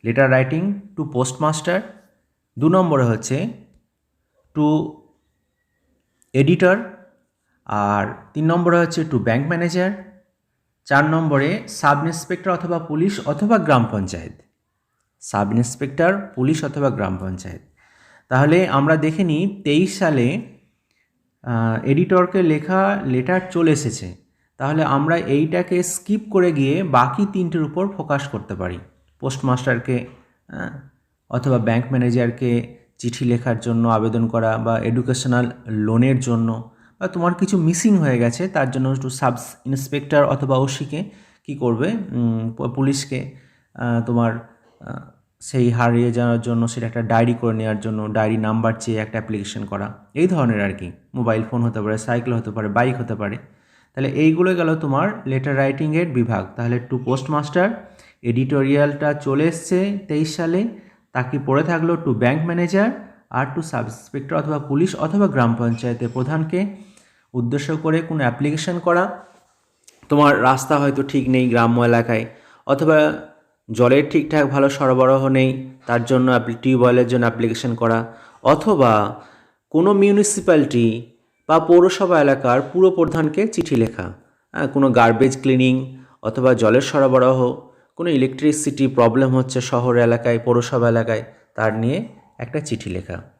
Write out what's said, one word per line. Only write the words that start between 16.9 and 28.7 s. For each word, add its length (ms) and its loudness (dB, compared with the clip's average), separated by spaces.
পঞ্চায়েত। 440 -12
তাহলে 380 4
আমরা 280 2
দেখে 280 -2
নিই 400 -2
তেইশ 360 2
সালে, 420 0
আহ, 420 -2
এডিটরকে 580 2
লেখা 640 0
লেটার 360 0
চলে 200 2
এসেছে, 440 -4
তাহলে 260 0
আমরা 340 0
এইটাকে 680 0
স্কিপ 380 -4
করে 200 4
গিয়ে 320 0
বাকি 500 2
তিনটের 300 -2
উপর 240 -4
ফোকাস 300 -4
করতে 280 -8
পারি। 240 -8